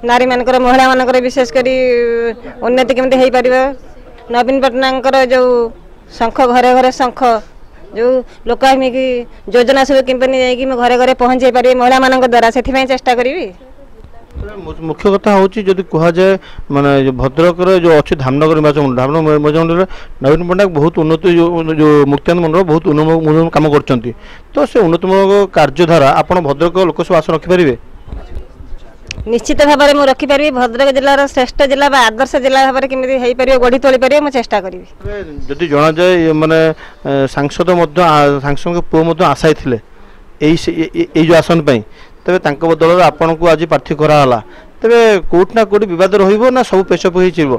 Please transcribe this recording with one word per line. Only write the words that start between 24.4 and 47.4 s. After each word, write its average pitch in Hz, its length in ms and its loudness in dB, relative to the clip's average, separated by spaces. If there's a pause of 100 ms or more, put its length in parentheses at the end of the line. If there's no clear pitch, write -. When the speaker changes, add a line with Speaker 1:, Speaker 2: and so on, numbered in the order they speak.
Speaker 2:
ତ - 40 -6 (140)
ସେ - 160 0
ଉନ୍ନତିମୂଳକ 190 460 0 (220)
କାର୍ଯ୍ୟ 147 320 2
ଦ୍ୱାରା 156 220 4 (120)
ଆପଣ 180 160 -2 (120)
ଭଦ୍ରକ 156 260 -2 (140)
ଲୋକସଭା 170 300 -2
ଆସନ 160 200 -2
ରଖିପାରିବେ? 170 380 0 (1500)
Speaker 1:
ନିଶ୍ଚିତ 240 400 -2
ଭାବରେ 285 320 4
ମୁଁ 285 80 2
ରଖିପାରିବି। 277 480 0
ଭଦ୍ରକ 247 400 0
ଜିଲ୍ଲାର 277 320 2
ଶ୍ରେଷ୍ଠ 262 340 -4 (120)
ଜିଲ୍ଲା 277 180 0
ବା 269 100 2 (100)
ଆଦର୍ଶ 233 240 -4 (120)
ଜିଲ୍ଲା 262 220 2
ଭାବରେ 269 260 -2
କେମିତି 262 220 -4 (100)
ହେଇପାରିବ, 254 300 0 (100)
ଗଢ଼ି 247 140 2
ତୋଳିପାରିବ, 262 420 2
ମୁଁ 294 160 -4
ଚେଷ୍ଟା 226 240 -4
କରିବି। 185 260 -14 (140)
Speaker 2:
ତେବେ 202 180 -10 (300)
ଯଦି 147 240 -6
ଜଣାଯାଏ, 160 480 2
ଇଏ 160 140 2
ମାନେ, 156 240 2 (500)
ଏ, 139 40 -2 (200)
ସାଂସଦ 147 400 -4
ମଧ୍ୟ, 165 320 0
ଆ, 156 120 4 (280)
ସାଂସଦଙ୍କ 175 340 -4 (120)
ପୁଅ 160 180 2
ମଧ୍ୟ 165 160 -2
ଆଶାୟୀ 156 300 0
ଥିଲେ 127 240 -4 (640)
ଏଇ 156 180 2
ସେ-, 170 160 -6
ଏ-, 160 160 -6
ଏ-, 170 240 -4
ଏଇ 160 80 2
ଯୋଉ 165 160 4
ଆସନ 165 240 -2
ପାଇଁ, 131 160 0 (400)
ତେବେ 180 240 -2
ତାଙ୍କ 143 240 -6
ବଦଳରେ 165 360 2
ଆପଣଙ୍କୁ 160 440 -2
ଆଜି 160 160 0
ପ୍ରାର୍ଥୀ 156 320 -4
କରାହେଲା, 143 420 2 (420)
ତେବେ 233 180 2 (340)
କୋଉଠି 180 240 2
ନା 226 140 2
କୋଉଠି 208 180 0
ବିବାଦ 185 320 0
ରହିବ 202 220 2 (100)
ନା 254 180 0
ସବୁ 190 140 2
ପେଚପେଚ 180 400 -2
ହେଇଯିବ? 165 340 0